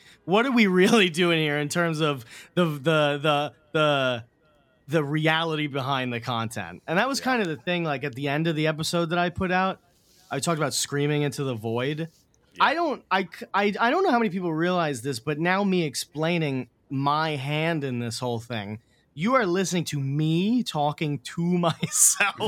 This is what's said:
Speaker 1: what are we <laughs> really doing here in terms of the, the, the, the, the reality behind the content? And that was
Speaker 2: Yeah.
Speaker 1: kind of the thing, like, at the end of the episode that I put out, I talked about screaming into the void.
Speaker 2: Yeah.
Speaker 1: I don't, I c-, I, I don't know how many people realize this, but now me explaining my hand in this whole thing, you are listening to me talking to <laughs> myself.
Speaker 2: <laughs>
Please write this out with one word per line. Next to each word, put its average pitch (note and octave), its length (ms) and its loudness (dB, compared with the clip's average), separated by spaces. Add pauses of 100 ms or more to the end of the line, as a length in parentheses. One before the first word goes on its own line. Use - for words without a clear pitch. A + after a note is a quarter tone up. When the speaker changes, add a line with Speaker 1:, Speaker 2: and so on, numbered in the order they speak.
(260)
Speaker 1:
what G#3+ 200 4
are C#4 60 0
we A#3 160 6
<laughs> F3+ 160 4
really G3+ 260 6
doing E3+ 300 2
here D3 180 0
in D3 120 -2
terms E3 320 0
of C#3+ 240 0 (300)
the, F3 100 4
the, D3 560 2
the, D3 320 2 (180)
the, C3+ 520 2 (680)
the D#3 160 2
reality D#3 600 0
behind C3 440 -2
the A#2 80 -4
content? A2+ 680 -6
And E3 140 0
that A#3+ 80 2
was C#4 120 -2
Speaker 2:
Yeah. - 60 -8
Speaker 1:
kind B3+ 160 0
of F#3+ 60 -2
the D#3 80 -4
thing, F3 300 -2
like, C#3 180 -2
at C#3+ 120 -6
the C#3+ 120 -4
end D3+ 200 0
of D#3+ 100 0
the D#3 100 0
episode D#3+ 440 -2
that F3 80 0
I F3 100 0
put F#3 240 -4
out, F#3+ 260 0 (500)
I C#3 100 -4
talked E3+ 180 0
about C#3+ 160 0
screaming D3 480 0
into C#3+ 240 -2
the B2+ 100 -2
void. B2+ 540 -4 (460)
Speaker 2:
Yeah. F3+ 100 2
Speaker 1:
I C4 80 2
don't, D#4+ 360 -2
I F#3+ 140 2
c-, - 300 -12
I, G3+ 260 2
I A#3 100 4
don't F4+ 140 2
know F4+ 80 2
how A#3+ 80 2
many A3 120 0
people F3+ 220 -2
realize D#3+ 480 0
this, B2 200 -6
but D3+ 180 -4
now F#3 240 2
me F#3 200 2
explaining D3+ 840 -2 (220)
my D3 480 0
hand D3+ 480 -2
in B2 140 -4
this A#2+ 200 -6
whole A#2+ 200 -2
thing, G#2+ 400 -8 (340)
you G3+ 220 -2
are A#3+ 120 4
listening F3 380 0
to D3 140 -6
me D#3+ 640 0
talking D3 560 -2
to - 220 -10
<laughs> F3 160 2
myself. - 800 2
Speaker 2:
<laughs> - 120 -18